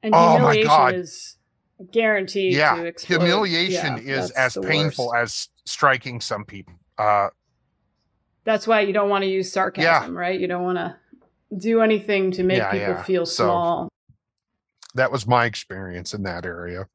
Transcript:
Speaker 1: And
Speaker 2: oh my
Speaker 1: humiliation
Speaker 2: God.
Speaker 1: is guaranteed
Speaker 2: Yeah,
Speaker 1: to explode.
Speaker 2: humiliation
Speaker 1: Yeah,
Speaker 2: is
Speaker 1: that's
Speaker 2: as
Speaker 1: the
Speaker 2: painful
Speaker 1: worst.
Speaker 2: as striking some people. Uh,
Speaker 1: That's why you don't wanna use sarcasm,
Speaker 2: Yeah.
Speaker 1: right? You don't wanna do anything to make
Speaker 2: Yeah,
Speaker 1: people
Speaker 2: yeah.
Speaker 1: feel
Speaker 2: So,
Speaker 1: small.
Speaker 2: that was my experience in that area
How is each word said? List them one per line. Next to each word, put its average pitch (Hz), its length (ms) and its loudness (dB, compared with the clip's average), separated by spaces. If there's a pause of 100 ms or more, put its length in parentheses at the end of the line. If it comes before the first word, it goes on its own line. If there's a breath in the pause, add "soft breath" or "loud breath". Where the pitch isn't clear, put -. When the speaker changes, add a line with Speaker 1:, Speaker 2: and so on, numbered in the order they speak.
Speaker 1:
And 220 120 0
Speaker 2:
oh - 40 8
my 170 160 8
Speaker 1:
humiliation 147 320 4
Speaker 2:
God. 147 280 6
Speaker 1:
is - 420 -10 (540)
guaranteed 196 600 0
Speaker 2:
Yeah, 147 220 4
Speaker 1:
to 170 100 -8
explode. 170 340 -4
Speaker 2:
humiliation 175 800 0
Speaker 1:
Yeah, 131 240 -8
Speaker 2:
is 127 100 -4
Speaker 1:
that's - 0 -
Speaker 2:
as 131 240 0
Speaker 1:
the - 60 -8
Speaker 2:
painful 151 460 0
Speaker 1:
worst. 117 420 -4
Speaker 2:
as - 0 - (160)
striking 127 560 0
some 104 240 -8
people. 95 280 -18 (240)
Uh, 104 320 2 (1120)
Speaker 1:
That's 214 240 0
why 220 140 4
you 196 120 0
don't 202 160 2
wanna 196 180 0
use 190 240 -2
sarcasm, 170 600 0
Speaker 2:
Yeah. 170 60 -10
Speaker 1:
right? 180 200 -4
You 185 80 -2
don't 175 160 -4
wanna 175 360 -6 (560)
do 226 260 2
anything 202 500 0
to 185 120 -2
make 185 140 2
Speaker 2:
Yeah, 190 140 0
Speaker 1:
people 202 240 -2
Speaker 2:
yeah. - 80 -8
Speaker 1:
feel 175 220 -2
Speaker 2:
So, - 200 -2
Speaker 1:
small. 170 440 0 (1040)
Speaker 2:
that 127 160 2
was 117 160 -4
my 120 180 4
experience 92 680 -10
in 101 100 -8
that 87 220 -6
area 87 500 -10